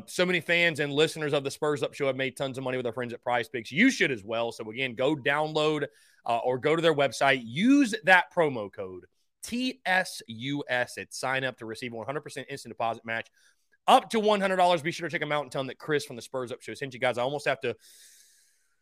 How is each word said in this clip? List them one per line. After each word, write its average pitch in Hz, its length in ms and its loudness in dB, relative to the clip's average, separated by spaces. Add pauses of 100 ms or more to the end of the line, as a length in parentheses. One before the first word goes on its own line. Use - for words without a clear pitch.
so 180 200 0
many 180 140 0
fans 170 400 2
and 143 120 -2
listeners 151 400 2
of 139 120 0
the 135 80 -4
Spurs 147 320 0
Up - 100 -4
Show 139 140 0
have 131 80 0
made 131 200 -4
tons 135 220 -4
of 135 60 -8
money 127 120 -2
with 123 100 -2
our 113 60 -2
friends 120 200 -6
at 117 100 -12
Prize 120 260 0
Picks. 117 220 -8
You 135 220 6
should 165 180 2
as 104 140 -4
well. 113 260 -2
So 110 180 -10
again, 120 280 -6
go 143 180 2
download, 151 720 0 (400)
uh, 117 120 2
or 127 200 0
go 147 160 2
to 165 80 0
their 160 120 6
website. 135 500 4
Use 226 580 4
that 180 320 4
promo 127 380 0
code 92 320 -10 (400)
T 254 420 -6
S 185 400 0
U 127 420 -6
S 123 300 -2
at 98 160 -12
sign 131 300 -2
up 123 140 -6
to 117 60 -12
receive 113 280 -10
a 113 40 -10
one 110 100 -8
hundred 147 160 -6
percent 135 280 -14
instant 127 240 -12
deposit 117 300 -4
match 113 240 -6 (580)
up 254 240 6
to 226 80 2
one 208 220 4
hundred 190 160 0
dollars. 180 260 4
Be 165 80 -2
sure 160 180 -6
to 139 40 -8
check 160 80 -4
them 151 100 -4
out 147 140 0
and 127 80 -16
tell 139 80 -2
them 135 80 -4
that 117 100 -12
Chris 147 260 0
from 127 120 -12
the 113 60 -12
Spurs 127 280 -6
Up 123 100 -10
Show 110 140 -12
sent 135 180 -8
you 123 60 -14
guys. 123 200 2
I 120 40 0
almost 143 240 -2
have 135 140 -2
to 120 160 -4 (1040)